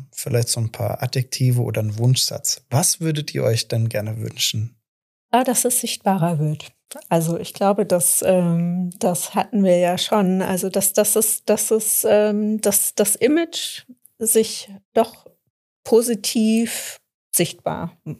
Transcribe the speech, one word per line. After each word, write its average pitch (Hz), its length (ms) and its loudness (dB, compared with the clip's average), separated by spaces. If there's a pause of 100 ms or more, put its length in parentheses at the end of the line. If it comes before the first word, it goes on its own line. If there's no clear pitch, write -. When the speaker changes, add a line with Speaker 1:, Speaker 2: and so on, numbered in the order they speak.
(120)
Speaker 1:
vielleicht 120 360 -2
so - 120 -2
ein 110 100 -2
paar - 320 -6
Adjektive 127 580 0
oder 110 200 -2
einen 107 180 -4
Wunschsatz, - 720 0
was 165 300 0
würdet 151 340 -4
ihr 135 80 -2
euch 113 240 2
denn 113 220 -2
gerne 110 320 -4
wünschen? - 560 -6 (560)
Speaker 2:
Ah, 247 100 4
dass 247 220 0
es 247 160 0
sichtbarer 175 580 0
wird. 156 320 -2 (380)
Also 165 280 2
ich - 160 -8
glaube, 202 320 0
dass, - 400 0
ähm, 175 680 2 (100)
das - 340 -2
hatten 202 300 0
wir 180 140 6
ja 180 200 2
schon, 190 420 2
also 190 280 -2
dass, 190 240 0
dass 208 240 2
es, - 280 0
dass 208 280 0
es, - 360 0
ähm, 214 520 2
dass - 340 0
das 202 220 0
Image - 640 -2 (380)
sich 220 500 0 (220)
doch - 340 0 (560)
positiv 226 1160 0 (360)
sichtbar, 165 600 -4 (260)